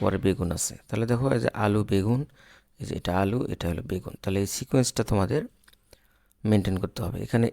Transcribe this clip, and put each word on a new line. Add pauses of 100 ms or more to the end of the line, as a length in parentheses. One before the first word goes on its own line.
পরে
বেগুন
আছে, (100)
তাহলে
দেখো,
এই
যে
আলু,
বেগুন, (540)
এই
যে
এটা
আলু,
এটা
হলো
বেগুন।
তাহলে
এই
সিকোয়েন্সটা
তোমাদের (960)
মেনটেন
করতে
হবে।
এখানে